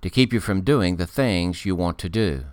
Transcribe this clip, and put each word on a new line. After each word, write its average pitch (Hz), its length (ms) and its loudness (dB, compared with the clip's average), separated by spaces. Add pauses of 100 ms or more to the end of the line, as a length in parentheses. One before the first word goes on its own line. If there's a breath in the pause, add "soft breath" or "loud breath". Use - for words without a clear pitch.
to 92 80 -6
keep 127 220 4
you 117 80 2
from 95 220 -2
doing 95 340 2
the 87 100 -4
things 90 600 -2
you 95 100 0
want 87 220 -2
to - 100 -8
do. 82 460 -2